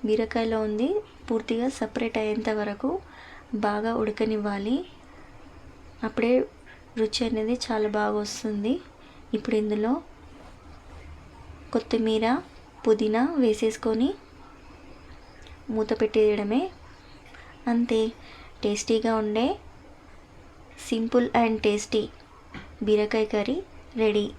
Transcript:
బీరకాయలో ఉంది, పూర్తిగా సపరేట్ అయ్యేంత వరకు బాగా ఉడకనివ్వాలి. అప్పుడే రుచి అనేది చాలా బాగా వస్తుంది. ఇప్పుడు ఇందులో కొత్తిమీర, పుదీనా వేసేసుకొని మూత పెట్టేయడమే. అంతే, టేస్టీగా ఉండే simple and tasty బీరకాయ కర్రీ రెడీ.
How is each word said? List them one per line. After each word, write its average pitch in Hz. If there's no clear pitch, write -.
బీరకాయలో 226
ఉంది, 214
పూర్తిగా 226
సపరేట్ 226
అయ్యేంత 214
వరకు 208
బాగా 208
ఉడకనివ్వాలి. 214
అప్పుడే 233
రుచి 220
అనేది 220
చాలా 214
బాగా 208
వస్తుంది. 208
ఇప్పుడు 226
ఇందులో 214
కొత్తిమీర, 220
పుదీనా 214
వేసేసుకొని 220
మూత 220
పెట్టేయడమే. 214
అంతే, 233
టేస్టీగా 220
ఉండే 214
simple 233
and 220
tasty 208
బీరకాయ 214
కర్రీ 214
రెడీ. 208